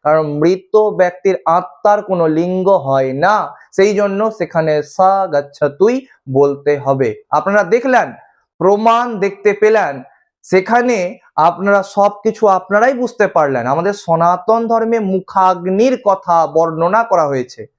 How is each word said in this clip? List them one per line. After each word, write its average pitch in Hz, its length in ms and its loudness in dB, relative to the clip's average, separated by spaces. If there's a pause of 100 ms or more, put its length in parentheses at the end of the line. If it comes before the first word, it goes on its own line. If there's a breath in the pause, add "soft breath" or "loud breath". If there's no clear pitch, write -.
কারণ 156 220 2 (140)
মৃত 180 360 0 (180)
ব্যক্তির 180 440 0 (100)
আত্মার 202 580 0
কোনো 170 240 -2
লিঙ্গ 180 400 -2 (100)
হয় 135 360 0
না, 175 220 2 (360 loud breath)
সেই 196 240 2
জন্য 202 240 -2 (120)
সেখানে 160 420 -2 (100)
সা 185 280 0 (160)
গচ্ছাতুই 147 680 -2 (340 soft breath)
বলতে 139 480 0
হবে। 131 320 -2 (200)
আপনারা 190 340 0
দেখলেন, 233 440 0 (520 soft breath)
প্রমাণ 220 460 2 (140)
দেখতে 196 340 -2
পেলেন, 208 400 0 (520 soft breath)
সেখানে 226 520 0 (400 soft breath)
আপনারা 180 460 2
সবকিছু 208 640 -2
আপনারাই 202 460 2
বুঝতে 240 340 -2
পারলেন। 139 400 0
আমাদের 170 260 -2
সনাতন 175 760 0
ধর্মে 226 320 0
মুখাগ্নির 190 1040 0
কথা 190 320 0 (120)
বর্ণনা 165 560 0
করা 175 240 0
হয়েছে। 127 340 -6 (180)